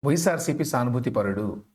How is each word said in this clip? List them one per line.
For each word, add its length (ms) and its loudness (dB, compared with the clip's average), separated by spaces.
వైఎస్ఆర్సీపీ 580 2
సానుభూతి 460 0
పరుడు 520 -2